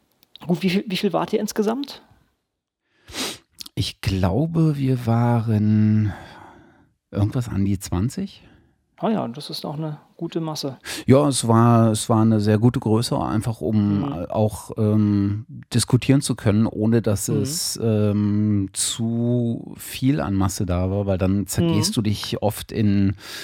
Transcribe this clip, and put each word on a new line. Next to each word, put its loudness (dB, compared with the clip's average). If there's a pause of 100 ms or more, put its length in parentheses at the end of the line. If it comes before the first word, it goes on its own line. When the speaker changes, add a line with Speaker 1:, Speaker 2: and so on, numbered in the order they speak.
(460)
Speaker 1:
Gut, 0
wie 2
viel, 0
wie -4
viel 0
wart -2
ihr 0
insgesamt? -4 (1700)
Speaker 2:
Ich -6
glaube, 0
wir 0
waren 2 (960)
irgendwas -2
an 0
die -2
zwanzig. -6 (540)
Speaker 1:
Ah -2
ja, -2
das -14
ist -12
auch -8
eine -8 (180)
gute -6
Masse. -6 (300)
Speaker 2:
Ja, 6
es -2
war, 6
es -2
war 2
eine 4
sehr 2
gute 2
Größe, 0
einfach -4
um, 2
Speaker 1:
Mhm. -4
Speaker 2:
äh, -8
auch, -2
ähm, 2 (280)
diskutieren 4
zu -2
können, 2
ohne 2
dass 0
Speaker 1:
Mhm. 0
Speaker 2:
es, -4
ähm, 2
zu -2
viel -2
an -2
Masse 0
da 0
war, -2
weil 0
dann 0
zergehst 0
Speaker 1:
Mhm. -4
Speaker 2:
du 0
dich -4
oft -4
in, 2 (280)